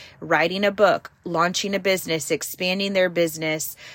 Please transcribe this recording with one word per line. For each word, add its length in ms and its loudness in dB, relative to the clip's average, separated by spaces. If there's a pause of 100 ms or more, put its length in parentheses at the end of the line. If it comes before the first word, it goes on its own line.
(220)
writing 420 0
a 80 4
book, 400 4 (140)
launching 500 0
a 40 0
business, 520 -2
expanding 600 -2
their 160 4
business, 680 -2 (200)